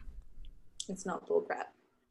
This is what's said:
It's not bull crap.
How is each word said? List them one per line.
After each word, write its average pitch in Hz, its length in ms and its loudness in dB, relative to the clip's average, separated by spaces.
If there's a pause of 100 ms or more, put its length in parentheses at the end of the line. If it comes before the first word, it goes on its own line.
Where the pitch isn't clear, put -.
(880)
It's 185 160 -4
not 170 220 0
bull - 140 8
crap. - 320 0 (380)